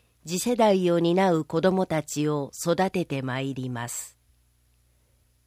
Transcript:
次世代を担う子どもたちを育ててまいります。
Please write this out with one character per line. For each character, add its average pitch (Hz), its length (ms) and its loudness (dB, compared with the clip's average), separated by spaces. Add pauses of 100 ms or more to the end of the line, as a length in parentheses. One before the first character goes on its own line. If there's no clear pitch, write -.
(240)
次 170 140 -6
世 240 160 -2
代 196 380 4
を 170 80 4
担 175 320 4
う 160 120 2
子 165 160 -2
ど 185 120 4
も 185 140 0
た 156 180 -2
ち 151 240 -2
を 147 260 -4
育 175 360 0
て 175 140 -2
て 135 160 -6
ま 131 200 -4
い 135 120 -6
り 127 160 -8
ま 120 200 -8
す。 - 280 -14 (1300)